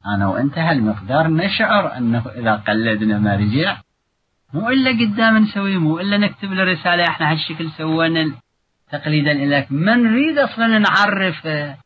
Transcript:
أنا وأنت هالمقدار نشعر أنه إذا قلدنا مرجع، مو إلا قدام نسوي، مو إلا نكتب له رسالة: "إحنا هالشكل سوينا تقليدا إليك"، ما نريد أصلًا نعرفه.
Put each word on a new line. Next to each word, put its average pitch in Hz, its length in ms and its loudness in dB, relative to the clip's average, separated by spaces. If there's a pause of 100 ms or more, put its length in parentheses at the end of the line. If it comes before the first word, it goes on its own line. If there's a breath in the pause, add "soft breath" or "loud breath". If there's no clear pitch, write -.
أنا 98 200 0
وأنت 117 320 0
هالمقدار 135 680 0
نشعر 185 680 0
أنه 120 320 -2
إذا 113 280 0
قلدنا 107 600 0
مرجع، 107 640 0 (760)
مو 202 140 -2
إلا 262 220 2
قدام 226 460 2
نسوي، 196 420 2
مو 160 220 0
إلا 202 180 0
نكتب 202 340 -2
له 190 120 0
رسالة: 175 440 0
"إحنا 160 220 -2
هالشكل 160 400 -4
سوينا 160 640 -2 (560)
تقليدا 151 420 0
إليك"، 143 400 0
ما 185 240 2
نريد 254 420 2
أصلًا 226 400 0
نعرفه. 180 1080 0